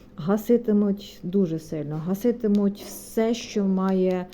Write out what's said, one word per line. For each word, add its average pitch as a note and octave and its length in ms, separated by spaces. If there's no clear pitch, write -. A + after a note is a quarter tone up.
Гаситимуть G#3 1080
дуже F3 360
сильно, D3+ 380
гаситимуть G3+ 800
все, - 480
що A3 300
має F#3 680